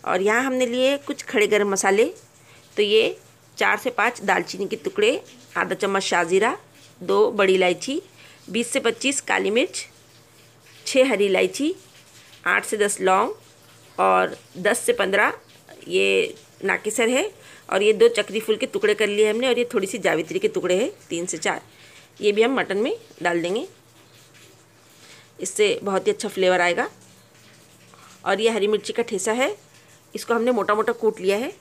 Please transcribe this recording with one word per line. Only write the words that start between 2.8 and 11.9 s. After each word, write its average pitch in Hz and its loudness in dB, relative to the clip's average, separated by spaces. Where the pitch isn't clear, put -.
ये 220 2
चार 202 2
से 254 -4
पाँच 226 -2
दालचीनी 190 -2
के - -6
टुकड़े, 208 0
आधा 180 -2
चम्मच 196 -2
शाहजीरा, 190 2
दो 196 2
बड़ी 196 2
इलायची, 185 0
बीस 226 -4
से 269 -2
पच्चीस 233 -2
काली 190 -2
मिर्च, 262 -2
छः 262 4
हरी 202 2
इलायची, 190 0